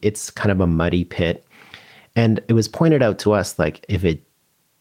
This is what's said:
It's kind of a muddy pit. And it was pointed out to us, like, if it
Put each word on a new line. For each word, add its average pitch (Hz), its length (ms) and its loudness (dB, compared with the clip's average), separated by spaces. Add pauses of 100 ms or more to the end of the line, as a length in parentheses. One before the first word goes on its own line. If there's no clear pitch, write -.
It's - 300 -4
kind 104 200 -2
of 95 100 0
a 90 60 2
muddy 85 360 0
pit. - 420 -4 (720)
And 110 320 2
it 113 60 2
was 113 140 2
pointed 156 340 2
out 104 180 0
to 104 140 0
us, 95 260 -2
like, 78 280 -2
if 92 160 -2
it 80 180 0 (600)